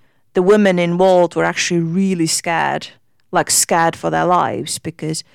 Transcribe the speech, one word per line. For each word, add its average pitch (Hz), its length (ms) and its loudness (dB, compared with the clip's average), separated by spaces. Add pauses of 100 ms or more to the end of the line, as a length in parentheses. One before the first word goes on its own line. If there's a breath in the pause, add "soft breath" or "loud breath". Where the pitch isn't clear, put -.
(340)
the 185 100 2
women 202 340 4
involved 175 580 2
were 165 100 0
actually 170 340 -2
really 170 480 0
scared, 151 600 -4 (420)
like, 170 180 0
scared 165 460 2
for 160 160 -6
their 160 140 0
lives, 160 520 -2
because 160 460 -8 (120)